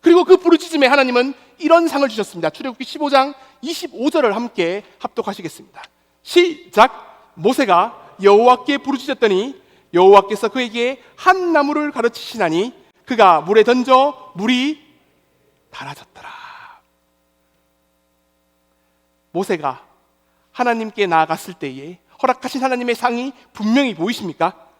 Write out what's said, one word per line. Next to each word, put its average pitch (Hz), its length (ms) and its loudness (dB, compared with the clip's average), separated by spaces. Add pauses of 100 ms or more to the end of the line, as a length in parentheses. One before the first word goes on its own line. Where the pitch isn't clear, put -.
그리고 339 220 2
그 359 140 6
부르짖음에 320 500 0
하나님은 262 460 0 (260)
이런 330 280 2
상을 277 200 -2
주셨습니다. 190 420 -8
출애굽기 254 360 -12
십오 294 240 -6
장 277 240 2 (280)
이십오 285 480 -8
절을 240 260 0
함께 202 480 -6 (160)
합독하시겠습니다. - 840 -12 (400)
시작! - 1120 -2
"모세가 202 880 -2
여호와께 240 580 4
부르짖었더니 254 840 -4 (320)
여호와께서 202 560 4
그에게 240 520 -4 (140)
한 370 360 0
나무를 294 400 0
가르치시나니 226 840 -4 (320)
그가 190 360 6
물에 202 220 4
던져 254 720 2
물이 254 460 -2 (920)
달아졌더라." - 580 -20 (3000)
모세가 165 540 -4 (680)
하나님께 226 560 -2
나아갔을 160 480 -2
때에 139 440 -14 (220)
허락하신 254 420 -4
하나님의 247 320 -4
상이 247 360 -4 (220)
분명히 233 400 0
보이십니까? 170 720 -6 (120)